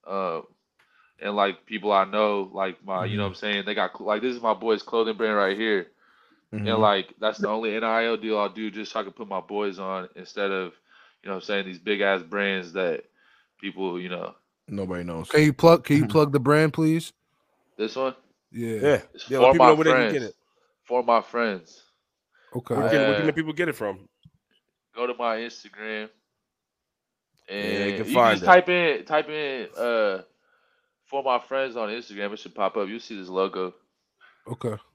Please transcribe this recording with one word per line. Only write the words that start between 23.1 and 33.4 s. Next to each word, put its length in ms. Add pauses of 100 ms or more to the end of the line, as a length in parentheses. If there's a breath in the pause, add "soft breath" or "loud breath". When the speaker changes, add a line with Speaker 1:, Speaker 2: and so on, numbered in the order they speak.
Speaker 4:
can 100
the 60
Speaker 1:
Uh, 40
Speaker 4:
people 180
get 160
it 40
from? 340 (880)
Speaker 1:
go 120
to 80
my 220
Instagram. 720 (1400)
And 180 (120)
Speaker 4:
Yeah, 60
you 120
can 100
Speaker 1:
you 60
Speaker 4:
find 200
Speaker 1:
just 100
Speaker 4:
it. 20
Speaker 1:
type 240
in, 360
type 240
in, 380 (100)
uh, 440 (840)
for 180
my 160
friends 360
on 140
Instagram. 440
It 60
should 160
pop 220
up. 100
You'll 120
see 200
this 100
logo. 440 (720 soft breath)